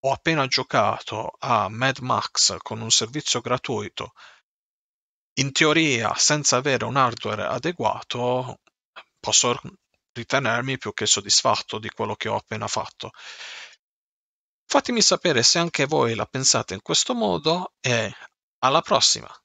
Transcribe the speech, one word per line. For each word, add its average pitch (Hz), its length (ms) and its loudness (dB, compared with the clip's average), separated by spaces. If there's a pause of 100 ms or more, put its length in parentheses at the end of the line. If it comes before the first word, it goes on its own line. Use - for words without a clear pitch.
ho 135 120 0
appena 151 340 0
giocato 113 920 -2
a 107 320 0
Mad 131 300 -2
Max 113 580 -2
con 110 240 -10
un 113 80 -4
servizio 123 500 -2
gratuito, - 720 -6 (1300)
in 135 120 0
teoria 151 640 4
senza 147 440 2
avere 131 260 0
un 120 120 -2
hardware 110 500 0
adeguato, 127 1120 -2 (600)
posso - 400 2 (540)
ritenermi 123 640 0
più 110 160 -8
che - 140 -2
soddisfatto - 720 2
di 107 100 -10
quello 107 280 -6
che - 120 -6
ho 107 80 -2
appena 107 320 -6
fatto. - 440 -8 (1600)
Fatemi 240 300 2
sapere 170 420 2
se - 160 4
anche 170 280 0
voi 131 280 2
la 110 120 -4
pensate 131 480 0
in 101 80 -10
questo - 320 0
modo 180 680 0
e 117 320 0 (460)
alla 139 240 2
prossima. - 440 2 (180)